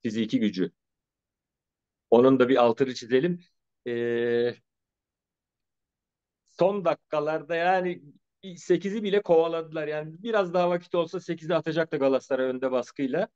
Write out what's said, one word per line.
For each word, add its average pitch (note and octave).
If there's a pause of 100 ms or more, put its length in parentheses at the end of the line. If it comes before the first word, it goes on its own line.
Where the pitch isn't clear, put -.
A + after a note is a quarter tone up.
fiziki A2+
gücü. F#2 (1400)
Onun B2+
da B2
bir C3
altını A#2+
çizelim. C3 (460)
Ee, A#2+ (1900)
son F#3+
dakikalarda D#3
yani F3+ (540)
sekizi F#3+
bile G3+
kovaladılar. E3
Yani D#3
biraz G#3
daha F3
vakit F3
olsa F3
sekizi E3
atacaktı D#3+
Galatasaray C3+
önde B2+
baskıyla. C3